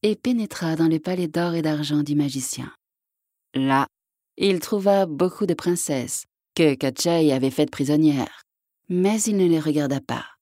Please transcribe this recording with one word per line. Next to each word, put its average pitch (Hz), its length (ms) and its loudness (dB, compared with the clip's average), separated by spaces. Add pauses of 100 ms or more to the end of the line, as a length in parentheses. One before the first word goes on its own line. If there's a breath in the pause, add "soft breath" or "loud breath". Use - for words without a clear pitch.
et 214 140 2
pénétra 208 600 -2
dans 165 120 2
le 160 120 2
palais 180 280 -4
d'or 170 260 -2
et 165 80 -2
d'argent 151 400 -2
du 147 140 -2
magicien. 135 580 -4 (800)
Là, 135 340 2 (500)
il 190 220 2
trouva 196 460 2
beaucoup 175 400 -2
de 175 80 0
princesses 156 720 -4 (300)
que 156 180 4
Katchei 151 580 0
avait 131 200 0
faites 151 200 0
prisonnières, 147 680 0 (480)
mais 196 320 0
il 214 160 0
ne 185 100 4
les 165 120 4
regarda 147 420 0
pas. 123 240 -8 (160)